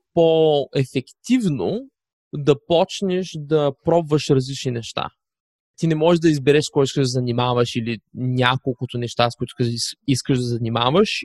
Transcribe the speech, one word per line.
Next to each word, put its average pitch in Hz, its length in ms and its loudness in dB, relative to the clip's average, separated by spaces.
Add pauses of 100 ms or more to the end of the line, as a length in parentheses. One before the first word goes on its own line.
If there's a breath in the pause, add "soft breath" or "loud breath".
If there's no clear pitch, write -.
(140)
по-ефективно 160 1700 0 (440)
да 143 340 0
почнеш 180 720 -2
да 147 340 0 (120)
пробваш 156 460 2
различни 135 400 0
неща. - 400 -8 (680)
Ти 165 80 0
не 165 80 2
можеш 160 260 2
да 165 80 4
избереш 143 360 2
с - 60 -8
кой 143 140 2
искаш 139 180 -2
да 127 60 0
занимаваш 123 680 -2
или 113 240 -4 (140)
няколкото 127 840 -2
неща, 120 320 0
с - 60 -12
които - 240 -10
искаш, 117 360 -4 (100)
искаш 131 320 0
да 123 60 -4
занимаваш, 120 800 0